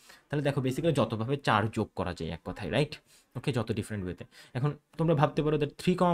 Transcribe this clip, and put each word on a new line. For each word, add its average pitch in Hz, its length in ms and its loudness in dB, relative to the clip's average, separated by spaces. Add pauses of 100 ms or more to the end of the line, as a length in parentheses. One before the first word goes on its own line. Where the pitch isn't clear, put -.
(280)
তাহলে 147 200 -2
দেখো 143 180 0
basically 147 340 0
যতভাবে 113 360 0 (120)
চার 107 160 4 (120)
যোগ 107 120 0 (120)
করা 87 180 -2
যায় 80 180 -6
এক 78 120 -12
কথায়, 90 280 -8
রাইট? 139 180 0 (440)
ওকে, 123 200 -4
যত 110 120 -2 (100)
ডিফারেন্ট 104 260 -6
ওয়েতে। 87 180 -8 (340)
এখন 143 140 0 (280)
তোমরা 165 220 4
ভাবতে 156 240 2
পারো 151 160 2
that - 100 -2 (100)
থ্রি 180 180 2
কমা 175 140 4